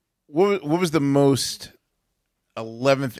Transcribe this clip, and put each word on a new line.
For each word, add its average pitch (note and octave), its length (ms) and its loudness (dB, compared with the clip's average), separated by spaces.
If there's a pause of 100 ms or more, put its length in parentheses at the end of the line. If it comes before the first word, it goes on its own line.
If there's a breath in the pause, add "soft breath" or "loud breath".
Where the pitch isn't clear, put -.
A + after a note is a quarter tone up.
(260)
What, F#3+ 380 0
what D3+ 160 -2
was F3+ 120 -2
the D#3+ 80 0
most C#3 720 0 (840)
eleventh B2 640 -2